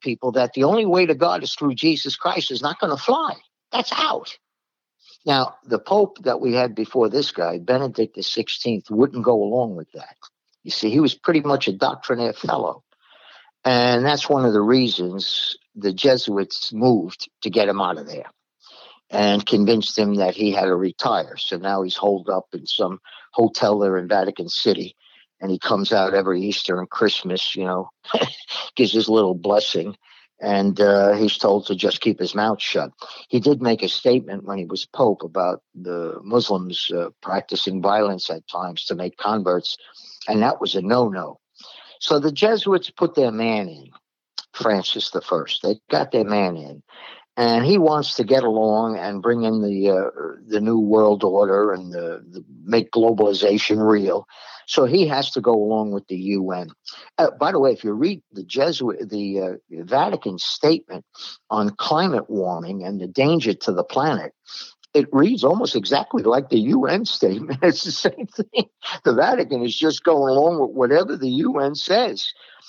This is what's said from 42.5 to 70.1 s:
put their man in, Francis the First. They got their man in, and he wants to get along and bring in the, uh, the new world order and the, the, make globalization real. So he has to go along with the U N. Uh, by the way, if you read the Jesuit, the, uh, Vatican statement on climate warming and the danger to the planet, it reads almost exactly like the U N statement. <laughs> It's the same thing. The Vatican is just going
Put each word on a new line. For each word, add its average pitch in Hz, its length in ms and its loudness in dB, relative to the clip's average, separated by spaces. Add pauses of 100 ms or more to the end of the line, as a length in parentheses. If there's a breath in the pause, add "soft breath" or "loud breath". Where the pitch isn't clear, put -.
put 170 240 -2
their 127 180 2
man 110 360 -2
in, 71 220 -18 (640)
Francis 107 580 0
the 90 100 -4
First. - 420 -4
They 107 180 0 (100)
got 151 220 0
their 113 120 2
man 98 320 0
in, 73 260 -16 (540 loud breath)
and 120 280 2
he 190 140 6
wants 151 380 2
to 120 80 0
get 127 200 4
along 110 540 2
and 98 240 -6
bring 117 220 0
in 110 180 2
the, 98 280 2
uh, 95 200 2 (360)
the 107 140 -2
new 113 180 2
world 107 460 4
order 101 480 2
and 92 200 -8
the, 85 380 -8
the, - 140 -18 (200)
make 110 260 0
globalization 107 960 2
real. 107 400 2 (420 loud breath)
So - 160 2
he 165 220 4
has 139 240 -2
to 131 100 -4
go 117 140 4
along 107 380 0
with 98 160 -8
the 95 80 -6
U 95 340 -2
N. 87 200 -6 (480 loud breath)
Uh, 156 200 4
by 151 140 0
the 170 80 2
way, 135 120 4
if - 120 -4
you 107 80 -2
read 156 280 -2 (120)
the 101 100 -14
Jesuit, 123 680 -2
the, 101 320 -4
uh, 90 440 -8
Vatican 131 540 -2
statement 147 640 -2 (460 loud breath)
on 107 200 0
climate 156 580 -2
warming 90 540 -4
and 95 180 -8
the 90 60 -8
danger 131 480 0
to - 180 -4
the 87 120 0
planet, 131 480 -2 (600 loud breath)
it 143 200 2
reads 185 320 4
almost 196 320 2
exactly 127 480 -2
like 127 240 2
the 120 100 2
U 127 280 2
N 185 180 0
statement. 135 560 -2
<laughs> - 20 -2
It's 175 220 2
the 170 80 -6
same - 340 -4
thing. - 420 -4 (360 loud breath)
The 127 100 4
Vatican 135 480 2
is 117 160 -4
just 156 240 0
going 139 320 4